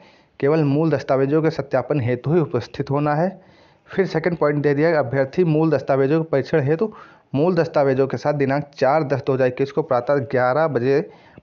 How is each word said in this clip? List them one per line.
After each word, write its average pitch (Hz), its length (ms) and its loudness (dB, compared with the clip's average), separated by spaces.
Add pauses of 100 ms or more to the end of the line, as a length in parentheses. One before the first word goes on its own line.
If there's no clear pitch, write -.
(400)
केवल 151 240 2
मूल 147 280 2
दस्तावेजों 139 500 0
के 156 80 2
सत्यापन 139 500 -4
हेतु 123 340 -2
ही 180 60 4
उपस्थित - 520 -4
होना 147 240 0
है।" 180 260 -2 (440)
फिर 190 200 -2
सेकंड 160 320 -2
पॉइंट 147 260 0
दे 143 100 2
दिया 156 180 2
गया, 151 80 2
"अभ्यर्थी 135 440 0
मूल 160 280 2
दस्तावेजों 139 520 0
के 160 60 -10
परीक्षण 143 320 0
हेतु 165 320 -2 (420)
मूल 170 200 2
दस्तावेजों 135 520 2
के 127 100 -4
साथ 147 160 -2
दिनांक 139 300 -2 (120)
चार 143 280 2
दस 135 240 -4
दो 139 60 2
हज़ार 131 140 2
इक्कीस 135 240 -2
को 156 100 -4
प्रातः 135 340 0
ग्यारह 131 520 0
बजे 139 420 0 (340)